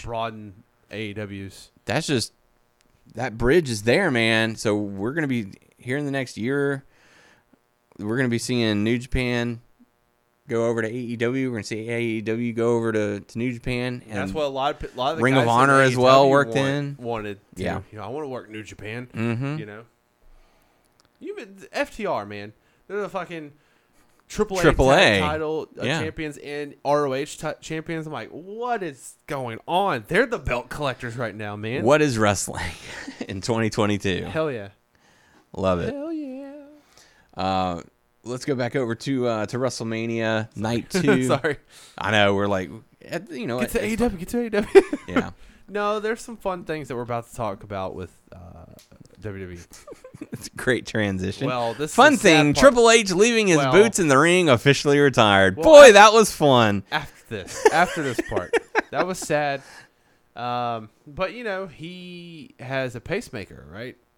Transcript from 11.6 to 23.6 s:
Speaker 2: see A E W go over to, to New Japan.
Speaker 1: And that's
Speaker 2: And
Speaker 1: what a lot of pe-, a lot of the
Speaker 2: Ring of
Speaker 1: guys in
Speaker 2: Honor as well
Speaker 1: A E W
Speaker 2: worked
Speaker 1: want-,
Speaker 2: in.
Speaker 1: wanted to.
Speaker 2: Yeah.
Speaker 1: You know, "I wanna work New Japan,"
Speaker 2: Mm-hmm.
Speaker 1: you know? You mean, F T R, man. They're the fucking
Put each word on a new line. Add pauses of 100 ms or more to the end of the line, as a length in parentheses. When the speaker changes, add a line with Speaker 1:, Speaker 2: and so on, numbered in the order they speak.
Speaker 2:
see
A
E
W
go
over
to,
to
New
Japan.
Speaker 1:
And
that's
Speaker 2:
And
Speaker 1:
what
a
lot
of
pe-,
a
lot
of
the
Speaker 2:
Ring
of
Speaker 1:
guys
in
Speaker 2:
Honor
as
well
Speaker 1:
A
E
W
Speaker 2:
worked
Speaker 1:
want-,
Speaker 2:
in.
Speaker 1:
wanted (180)
to.
Speaker 2:
Yeah. (100)
Speaker 1:
You
know,
"I
wanna
work
New
Japan,"
Speaker 2:
Mm-hmm.
Speaker 1:
you
know? (1400)
You
mean, (140)
F
T
R,
man. (360)
They're
the
fucking (760)